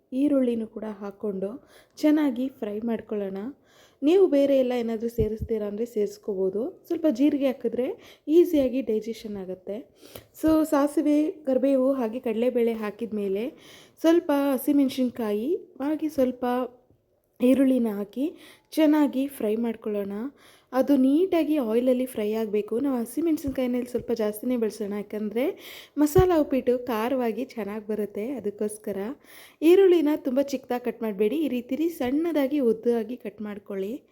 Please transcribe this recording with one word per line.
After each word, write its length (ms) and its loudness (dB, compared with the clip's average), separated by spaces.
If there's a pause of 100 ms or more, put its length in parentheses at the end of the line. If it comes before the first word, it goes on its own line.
(120)
ಈರುಳ್ಳಿನೂ 540 0
ಕೂಡ 180 -12
ಹಾಕ್ಕೊಂಡು 840 -8 (280)
ಚೆನ್ನಾಗಿ 520 2
ಫ್ರೈ 320 -8
ಮಾಡ್ಕೊಳ್ಳೋಣ. 560 -4 (640)
ನೀವು 240 6
ಬೇರೆ 320 4
ಎಲ್ಲ 140 2
ಏನಾದರೂ 360 -4
ಸೇರಿಸ್ತೀರಾ 580 -2
ಅಂದರೆ 200 -4
ಸೇರಿಸ್ಕೋಬೋದು. 1000 -4
ಸ್ವಲ್ಪ 240 -2
ಜೀರಿಗೆ 360 2
ಹಾಕಿದ್ರೆ 720 -4 (100)
ಈಸಿಯಾಗಿ 540 4
ಡೈಜೆಷನ್ 540 -6
ಆಗುತ್ತೆ. 580 -12 (480)
So 220 4
ಸಾಸಿವೆ, 680 2
ಕರಿಬೇವು 600 0
ಹಾಗೆ 280 -4
ಕಡಲೆಬೇಳೆ 520 0
ಹಾಕಿದ 420 -8
ಮೇಲೆ 360 -4 (500)
ಸ್ವಲ್ಪ 320 4 (200)
ಹಸಿಮೆಣಸಿನ್ಕಾಯಿ 1040 0 (240)
ಹಾಗೆ 280 -4
ಸ್ವಲ್ಪ 380 0 (1000)
ಈರುಳ್ಳಿನ 460 4
ಹಾಕಿ 460 -6 (340)
ಚೆನ್ನಾಗಿ 560 4
ಫ್ರೈ 300 -2
ಮಾಡ್ಕೊಳ್ಳೋಣ. 560 -4 (600)
ಅದು 240 4
ನೀಟಾಗಿ 600 2
ಆಯಿಲಲ್ಲಿ 500 2
ಫ್ರೈ 260 -4
ಆಗಬೇಕು. 480 -2
ನಾವು 200 -2
ಹಸಿಮೆಣಸಿನ್ಕಾಯಿನಲ್ಲಿ 840 -2
ಸ್ವಲ್ಪ 260 -6
ಜಾಸ್ತಿನೇ 440 -2
ಬಳಸೋಣ, 360 -4
ಯಾಕಂದರೆ 640 -4 (400)
ಮಸಾಲ 420 6
ಉಪ್ಪಿಟ್ಟು 460 0
ಖಾರವಾಗಿ 580 -2
ಚೆನ್ನಾಗಿ 420 -10
ಬರುತ್ತೆ, 460 -6
ಅದಕ್ಕೋಸ್ಕರ. 640 -6 (640)
ಈರುಳ್ಳಿನ 540 6
ತುಂಬ 240 0
ಚಿಕ್ಕದಾಗಿ 440 -4
ಕಟ್ 180 -6
ಮಾಡಬೇಡಿ, 340 0
ಈ 120 -2
ರೀತಿ 400 -2
ಸಣ್ಣದಾಗಿ 680 0
ಉದ್ದವಾಗಿ 580 0
ಕಟ್ 260 -14
ಮಾಡ್ಕೊಳ್ಳಿ. 680 -8